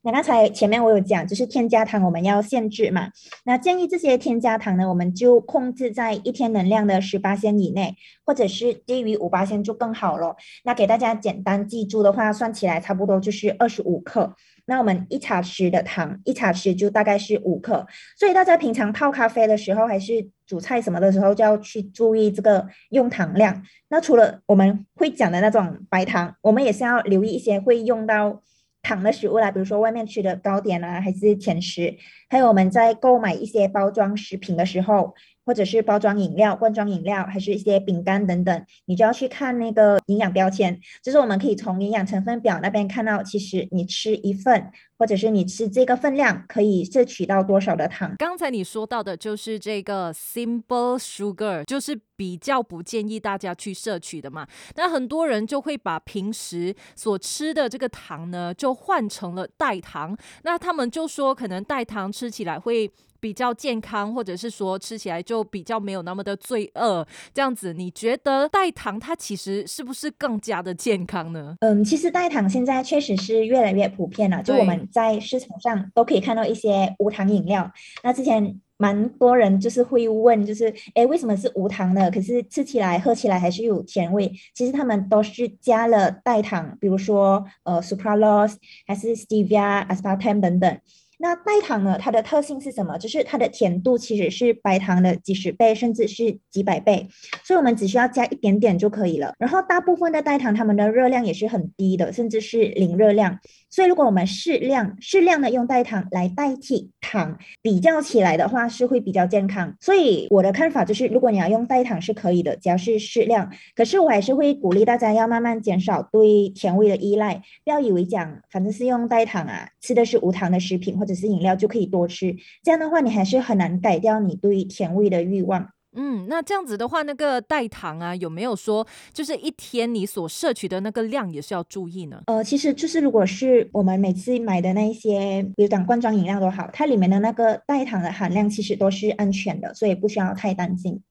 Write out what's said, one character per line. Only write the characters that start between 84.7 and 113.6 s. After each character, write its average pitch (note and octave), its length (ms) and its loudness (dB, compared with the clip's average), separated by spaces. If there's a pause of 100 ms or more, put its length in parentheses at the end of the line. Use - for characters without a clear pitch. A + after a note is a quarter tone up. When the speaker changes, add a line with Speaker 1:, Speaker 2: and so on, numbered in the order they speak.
Speaker 1:
他 C#4 140 -2
们 G3+ 240 -2
都 G#3+ 120 6
是 A3 280 -4 (100)
加 A#3 280 2
了 G#3 220 4
代 G#3+ 320 0
糖， F3 380 -6
比 G3+ 80 -2
如 F#3+ 100 2
说， G3 480 2 (180)
呃， F3 180 -2
sucralose， G#3 760 2 (320)
还 G3 80 -4
是 A3 200 -4
stevia、 G3+ 720 0
aspartame G3 520 -2
等 F3+ 200 2
等。 F3+ 200 2 (420)
那 F4 140 0
代 G#4 260 2
糖 G#3+ 220 -2
呢， G3 160 2
它 A#3+ 100 -4
的 A3 140 2
特 D4 180 2
性 C#4+ 200 -8
是 C4+ 100 -10
什 G#3 140 -4
么？ D#3 120 -8
就 G#3+ 120 -10
是 D4+ 160 -2
它 D4 120 -6
的 A3+ 120 2
甜 F#3 340 0
度 B3 140 4
其 A#3 180 -4
实 G3+ 160 0
是 A#3 220 0
白 G3 260 0
糖 F#3 240 2
的 F3+ 140 4
几 - 160 -6
十 F#3 180 -4
倍， A3+ 240 4
甚 A#3 180 -2
至 A3 140 0
是 G#3+ 320 -2 (100)
几 G3 140 -4
百 G3 160 0
倍， G3 300 2 (340)
所 F#4 100 0
以 F#4 40 6
我 E4 40 6
们 A#3+ 140 4
只 G#3+ 100 -2
需 G3 120 0
要 B3 100 4
加 A#3+ 200 0
一 - 80 -6
点 G3+ 220 2
点 G#3 200 4
就 G#3 120 2
可 G#3 160 -2
以 E3 140 0
了。 C#3+ 180 -4
然 B3 120 -2
后 F#4 120 2
大 F4+ 200 2
部 F4+ 120 2
分 E4 200 0
的 D4+ 80 0
代 D4 180 0
糖， A#3 160 0
它 A3+ 80 0
们 G#3 140 2
的 G#3 120 4
热 B3 200 4
量 B3 160 0
也 E3+ 80 -2
是 G3+ 120 -4
很 A3 300 -4
低 F#3+ 220 0
的， F3 160 -2
甚 A#3 160 -2
至 A3 100 -2
是 A3 280 0
零 F3+ 280 0
热 G#3+ 160 6
量。 G3 260 2 (320)
所 F#4 160 4
以 - 20 6
如 F4+ 60 6
果 D#4 120 4
我 A#3 40 4
们 F#3 160 2
适 G3 320 -2
量， B3 440 0
适 - 180 2
量 E4+ 220 4
的 A#3+ 100 2
用 A#3+ 160 0
代 B3 160 2
糖 F#3+ 260 -4
来 F3+ 200 -2
代 C4 260 -2
替 - 340 -4 (120)
糖， D#3+ 360 -4 (240)
比 F#3+ 200 2
较 D#4+ 200 4
起 B3 200 2
来 E3 160 4
的 E3+ 100 2
话 A#3 200 -2
是 B3 180 -2
会 B3 160 2
比 G3 100 -6
较 F3+ 160 2
健 G3 180 2
康。 G3 360 -4
所 F#4+ 120 2
以 A#3 360 4
我 G3 120 8
的 F#3+ 120 2
看 D#4+ 180 2
法 B3 140 2
就 G#3+ 80 -2
是， B3 140 0
如 A3+ 120 2
果 B3+ 100 4
你 G3+ 80 2
要 F3 120 0
用 A3+ 180 0
代 B3+ 160 2
糖 G#3 180 -4
是 G#3+ 120 -4
可 F#3 180 -2
以 F3+ 100 2
的， D#3 140 -2
只 - 140 -4
要 F3+ 80 2
是 G#3+ 200 0
适 G#3+ 260 0
量。 G#3 280 2 (240)